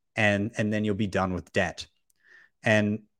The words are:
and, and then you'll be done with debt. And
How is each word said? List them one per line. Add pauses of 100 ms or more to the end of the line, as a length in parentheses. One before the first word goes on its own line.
(160)
and,
and
then
you'll
be
done
with
debt. (760)
And (160)